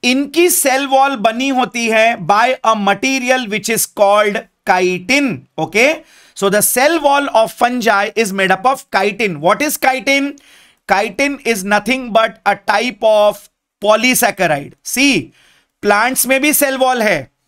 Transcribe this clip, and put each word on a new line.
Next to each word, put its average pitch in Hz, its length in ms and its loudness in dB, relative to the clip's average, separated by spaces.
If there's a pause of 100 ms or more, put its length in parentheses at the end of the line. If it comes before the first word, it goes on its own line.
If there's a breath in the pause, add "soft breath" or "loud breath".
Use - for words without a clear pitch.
इनकी 285 460 0
सेल 277 360 0
वॉल 269 300 2
बनी 226 320 -2
होती 247 380 -2
है 226 320 2
by 208 360 2 (120)
a 220 100 2
material 247 720 0
which 208 240 -6
is - 180 -2 (120)
called 208 380 2 (320)
chitin, 185 680 0 (240)
okay? 214 340 0 (440 soft breath)
So 196 120 0
the 208 280 0
cell 311 260 2
wall 285 320 2
of 220 140 2 (120)
fungi 220 560 0
is 208 140 0
made 190 240 0
up 185 100 -4
of 269 140 0 (160)
chitin। 202 480 -2
What 202 120 4
is 294 280 -4
chitin? 277 480 0 (600 soft breath)
Chitin 226 540 -2
is 233 160 0
nothing 214 480 -2
but 220 200 2 (180)
a 202 80 0 (140)
type 233 340 -2
of 208 320 4 (480)
polysaccharide। 214 880 0 (140)
See, 254 340 0 (600 soft breath)
प्लांट्स 220 440 0
में 262 140 2
भी 294 120 2
सेल 269 240 0
वॉल 254 260 0
है 170 340 -2 (120)